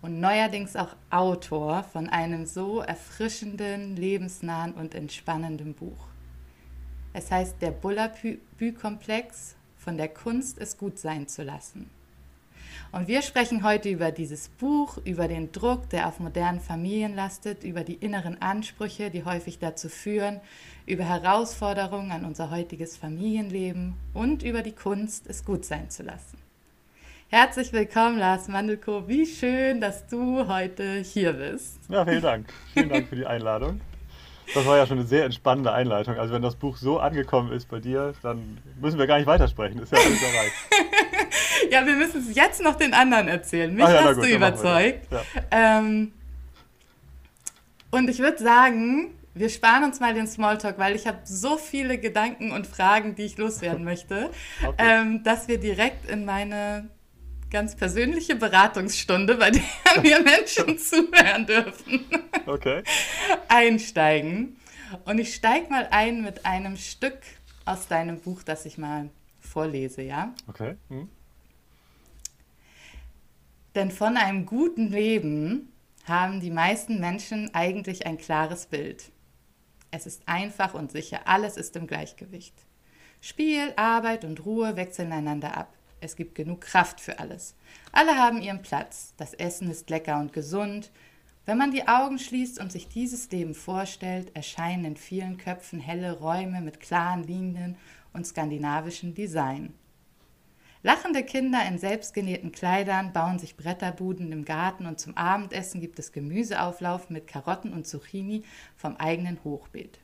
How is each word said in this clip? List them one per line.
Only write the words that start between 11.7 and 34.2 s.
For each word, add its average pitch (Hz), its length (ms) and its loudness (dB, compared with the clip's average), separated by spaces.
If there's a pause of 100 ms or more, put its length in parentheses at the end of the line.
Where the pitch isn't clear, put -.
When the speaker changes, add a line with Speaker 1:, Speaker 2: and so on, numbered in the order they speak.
Speaker 1:
Und 180 160 -6
wir 262 140 2
sprechen 240 420 0
heute 208 240 2
über 165 240 0
dieses 151 360 -10
Buch, 285 560 -2
über 175 220 -2
den 165 260 -6
Druck, 247 380 -2
der 170 160 -2
auf 160 120 -6
modernen 175 420 -2
Familien 202 540 -4
lastet, 196 500 -8
über 175 180 -6
die 175 120 -8
inneren 185 480 -6
Ansprüche, 208 680 -6
die 165 140 -8
häufig 175 340 -8
dazu 160 300 -8
führen, 208 520 -4 (440)
über 180 200 -4
Herausforderungen 196 1040 -2
an 175 160 -8
unser 156 240 -8
heutiges 165 460 -8
Familienleben 185 1000 -6 (180)
und 269 300 -2
über 240 200 -4
die 320 100 -8
Kunst, 202 560 -6
es - 180 -12
gut 185 180 -4
sein 151 240 -8
zu - 140 -14
lassen. - 340 -16 (920)
Herzlich 254 440 4
willkommen, 226 460 2
Lars 185 300 2
Mandelko. 208 600 -4
Wie 294 180 2
schön, 262 540 0
dass 202 260 -4
du 254 400 0
heute 190 520 -4
hier 185 340 0
bist. 143 460 -8 (100)
Speaker 2:
Ja, 185 160 4
vielen 165 180 2
Dank. 113 300 0 (200)
Vielen 156 160 4
Dank 131 200 0
für 127 80 -8
die 131 100 -4
Einladung. 117 540 -2 (720)